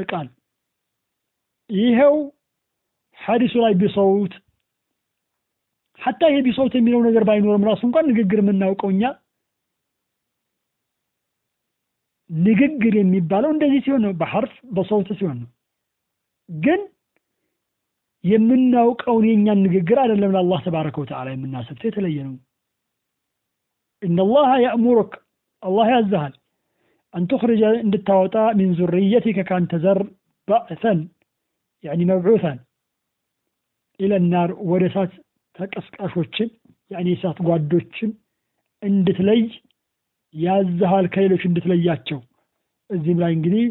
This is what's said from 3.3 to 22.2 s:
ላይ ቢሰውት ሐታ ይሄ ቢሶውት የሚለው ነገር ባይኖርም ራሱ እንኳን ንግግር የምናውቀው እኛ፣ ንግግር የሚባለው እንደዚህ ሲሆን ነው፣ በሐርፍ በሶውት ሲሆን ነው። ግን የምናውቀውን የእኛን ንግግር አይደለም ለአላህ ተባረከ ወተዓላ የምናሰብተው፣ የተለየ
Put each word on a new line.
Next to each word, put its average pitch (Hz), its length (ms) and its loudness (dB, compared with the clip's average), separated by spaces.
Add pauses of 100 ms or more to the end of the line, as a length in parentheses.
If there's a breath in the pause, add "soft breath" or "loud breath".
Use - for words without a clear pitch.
ላይ 226 160 4
ቢሰውት 196 600 0 (1700)
ሐታ - 240 -4
ይሄ 285 160 4
ቢሶውት 254 340 0
የሚለው 240 280 2
ነገር 226 220 2
ባይኖርም 208 400 2
ራሱ 214 180 -2
እንኳን 277 240 0
ንግግር 214 320 0
የምናውቀው 196 520 0
እኛ፣ 190 120 0 (3250)
ንግግር 220 640 2
የሚባለው 190 560 0
እንደዚህ 294 300 0
ሲሆን 269 220 0
ነው፣ 202 120 -2
በሐርፍ 185 380 -4 (180)
በሶውት 196 420 -2
ሲሆን 160 260 -6
ነው። 120 100 -14 (1000)
ግን 202 320 0 (1400)
የምናውቀውን 233 1000 2
የእኛን 208 380 4
ንግግር 185 360 2
አይደለም 208 340 0
ለአላህ 180 300 0
ተባረከ 156 360 -6
ወተዓላ 131 300 -10
የምናሰብተው፣ 131 600 -10
የተለየ 180 340 -4